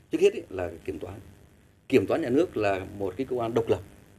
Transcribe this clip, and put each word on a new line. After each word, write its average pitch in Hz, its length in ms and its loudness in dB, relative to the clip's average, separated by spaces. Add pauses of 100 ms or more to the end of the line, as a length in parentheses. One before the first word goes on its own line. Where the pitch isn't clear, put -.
(120)
Trước - 100 -2
hết 196 120 6
ý, 214 160 -8
là 92 200 -4 (160)
kiểm 78 140 -8
toán. 92 160 -10 (720)
Kiểm 107 200 4
toán 143 140 2
nhà 143 80 -2
nước 151 280 2
là 98 280 0 (140)
một 95 180 -4
cái 131 120 -6
cơ 127 60 -2
quan 117 180 -2
độc 117 160 2
lập, 107 120 2 (380)